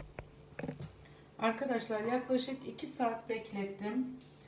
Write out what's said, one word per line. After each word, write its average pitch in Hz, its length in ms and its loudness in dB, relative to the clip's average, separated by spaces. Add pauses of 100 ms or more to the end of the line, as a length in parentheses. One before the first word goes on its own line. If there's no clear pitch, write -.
(1400)
Arkadaşlar, 226 640 2
yaklaşık 254 640 2
iki 240 200 -6
saat 226 420 0
beklettim. 214 800 -2 (400)